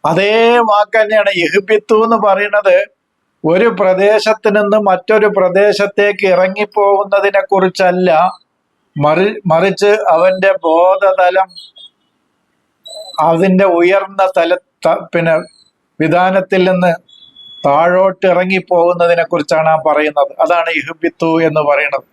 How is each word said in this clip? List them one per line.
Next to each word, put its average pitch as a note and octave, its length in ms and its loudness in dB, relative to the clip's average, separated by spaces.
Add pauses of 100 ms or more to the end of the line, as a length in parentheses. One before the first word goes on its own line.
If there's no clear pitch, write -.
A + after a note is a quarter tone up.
അതേ G3 340 0 (340)
വാക്ക് G#3 280 0
തന്നെയാണ് G#3+ 320 0 (120)
ഇഹ്ബിത്തു G#3 600 0
എന്ന് A3+ 220 0
പറയുന്നത്. G3+ 500 0 (680)
ഒരു F3+ 240 2 (120)
പ്രദേശത്ത് G#3 760 2
നിന്ന് G#3 220 0 (100)
മറ്റൊരു G3+ 480 0
പ്രദേശത്തേക്ക് G3+ 1000 0
ഇറങ്ങിപ്പോകുന്നതിനെ G3+ 1080 0 (100)
കുറിച്ചല്ല, F#3 580 0 (840)
മറി-, E3 420 0 (140)
മറിച്ച് F#3+ 400 0 (220)
അവന്റെ F#3+ 380 2 (140)
ബോധതലം F#3 840 2 (1800)
അതിന്റെ F#3 360 2 (120)
ഉയർന്ന F#3+ 440 0 (160)
തല, E3+ 140 0 (340)
ത-, F3+ 180 0 (100)
പിന്നെ E3 220 0 (640)
വിധാനത്തിൽ F#3 720 0
നിന്ന് F3+ 220 0 (760)
താഴോട്ട് F3+ 640 0
ഇറങ്ങിപ്പോകുന്നതിനെ F3 1000 0
കുറിച്ചാണ് D#3+ 440 -2
ആ - 20 -4 (100)
പറയുന്നത്. D3 460 -2 (100)
അതാണ് E3 260 0 (100)
ഇഹ്ബിത്തു E3 520 -4 (160)
എന്ന് D#3 220 -2
പറയുന്നത്. C#3+ 440 -2